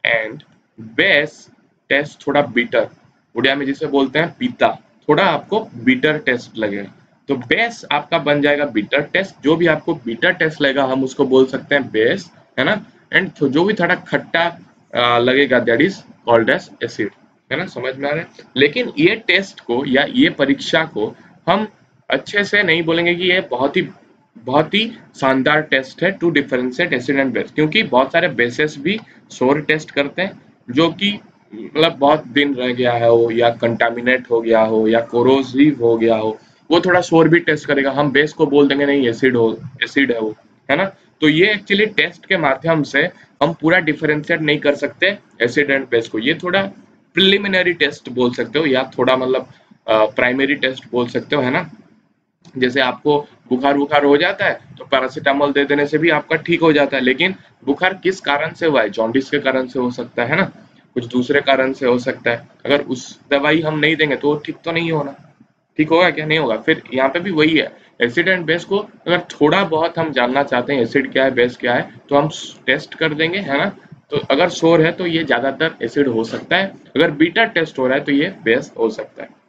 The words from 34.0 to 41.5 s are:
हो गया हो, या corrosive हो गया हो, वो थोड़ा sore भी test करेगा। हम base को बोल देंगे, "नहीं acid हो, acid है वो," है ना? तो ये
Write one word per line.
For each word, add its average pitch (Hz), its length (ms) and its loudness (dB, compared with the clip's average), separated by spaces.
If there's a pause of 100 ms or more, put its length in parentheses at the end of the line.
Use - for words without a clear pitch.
हो 113 100 2
गया 113 200 2
हो, 110 260 2
या 113 120 4
corrosive 127 840 2
हो 117 160 4
गया 113 180 2
हो, 110 240 -4 (320)
वो 170 80 4
थोड़ा 180 220 2
sore 165 280 4
भी 170 100 6
test 156 280 -2
करेगा। 139 240 0
हम 143 200 0
base 147 220 2
को 160 120 2
बोल 143 220 4
देंगे, 139 180 2
"नहीं 139 220 2
acid 120 280 0
हो, 113 240 0 (240)
acid 127 280 0
है 117 80 -2
वो," 110 160 -6 (360)
है 143 60 2
ना? 190 80 0 (360)
तो 156 80 4
ये 180 260 2